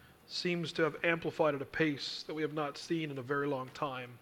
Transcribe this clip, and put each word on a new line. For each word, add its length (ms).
seems 460
to 100
have 200
amplified 520
at 60
a 40
pace 640
that 60
we 80
have 120
not 240
seen 340
in 60
a 40
very 260
long 260
time 360